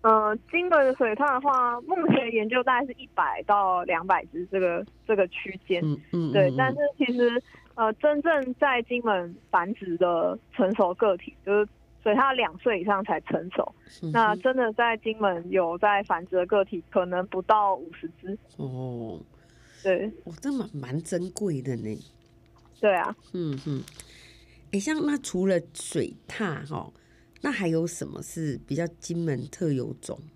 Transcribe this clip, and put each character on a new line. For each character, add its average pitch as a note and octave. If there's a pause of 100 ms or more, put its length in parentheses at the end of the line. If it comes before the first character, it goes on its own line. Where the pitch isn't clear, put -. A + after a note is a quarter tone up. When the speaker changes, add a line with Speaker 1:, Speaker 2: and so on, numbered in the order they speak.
Speaker 1:
呃， G#3+ (160)
金 F4
门 D#4
的 C4
水 A#3
獭 C#4
的 B3
话， B3+
目 D#4+ (120)
前 A#3+
研 A3
究 B3
大 B3+
概 C#4
是 B3+
一 C4
百 C3+
到 F#3+
两 F3
百 F3+
只 F3+
这 F#3+
个， F3+ (240)
这 A3
个 F#3+
区 F#3+
间。 F3+
Speaker 2:
嗯， D3 (120)
嗯， E3
Speaker 1:
对， F#3+
Speaker 2:
嗯， C3
嗯。 -
Speaker 1:
但 C4
是 C4+ (180)
其 C#4+
实， A#3+ (320)
呃， A3
真 D4
正 C#4+
在 C4
金 A#3+
门 F3+ (140)
繁 F#3
殖 F3+
的 F3 (160)
成 G3
熟 F#3
个 G3
体， - (100)
就 G3+
是 G#3 (360)
水 G#3+
獭 C4
两 F#3+
岁 G#3+
以 -
上 G3+
才 E3+
成 E3
熟。 - (360)
Speaker 2:
嗯 E3+
哼。 -
Speaker 1:
那 G#3+
真 C4
的 A#3+
在 A#3
金 A3
门 F3+
有 F3
在 G#3
繁 F3+
殖 -
的 F3+
个 G3
体， F#3+
可 F#3
能 F3+
不 F#3
到 G3+
五 E3
十 E3 (140)
只。 G3 (200)
Speaker 2:
哦。 B2+ (640)
Speaker 1:
对。 F#3+ (200)
Speaker 2:
哦， E3+
这 C#4+
蛮， A#3
蛮 C#3
珍 F3
贵 D#3
的 C3
呢。 G#2+ (800)
Speaker 1:
对 G#3
啊。 F3+ (180)
Speaker 2:
嗯 D#3+
哼。 C#3 (840)
诶， G3+
像 D4+
那 D4
除 F#3
了 F#3 (140)
水 - (120)
獭 E3+
吼， - (480)
那 C#4+
还 G3
有 D#3+
什 D3
么 -
是 D3+
比 -
较 E3+ (120)
金 F3
门 C3+
特 -
有 B2+
种？ - (180)